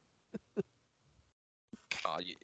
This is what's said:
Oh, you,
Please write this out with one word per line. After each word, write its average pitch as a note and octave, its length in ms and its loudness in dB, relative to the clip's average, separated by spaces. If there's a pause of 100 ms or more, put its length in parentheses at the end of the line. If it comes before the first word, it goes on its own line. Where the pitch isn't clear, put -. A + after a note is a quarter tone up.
(2000)
Oh, E2 140 2
you, F2+ 240 -4